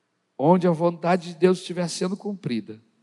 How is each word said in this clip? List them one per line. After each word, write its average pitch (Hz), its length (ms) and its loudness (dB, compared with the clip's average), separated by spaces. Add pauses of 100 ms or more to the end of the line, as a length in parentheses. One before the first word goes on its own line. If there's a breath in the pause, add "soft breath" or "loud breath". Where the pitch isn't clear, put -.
(380)
onde 170 300 4
a 175 40 4
vontade 170 640 0
de 156 60 -14
Deus 185 180 4
estiver 175 300 -6
sendo 185 280 -4
cumprida, 120 640 -8 (240)